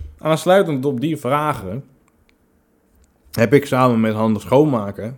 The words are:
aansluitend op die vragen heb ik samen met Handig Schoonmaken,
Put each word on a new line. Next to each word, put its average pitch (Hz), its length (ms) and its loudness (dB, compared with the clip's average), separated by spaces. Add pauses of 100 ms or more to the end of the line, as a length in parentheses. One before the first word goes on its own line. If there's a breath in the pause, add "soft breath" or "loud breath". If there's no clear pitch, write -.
(180)
aansluitend 160 680 0
op 127 160 -2
die 156 160 -2
vragen 131 680 -4 (1500)
heb 117 220 2
ik 143 120 4
samen 127 340 2
met 110 140 0
Handig 107 280 0
Schoonmaken, 120 760 0